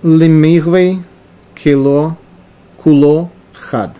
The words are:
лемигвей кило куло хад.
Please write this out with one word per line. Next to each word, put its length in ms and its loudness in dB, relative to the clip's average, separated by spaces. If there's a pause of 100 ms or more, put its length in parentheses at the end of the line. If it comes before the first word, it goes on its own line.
лемигвей 1000 0 (520)
кило 600 -2 (600)
куло 540 0 (220)
хад. 480 -10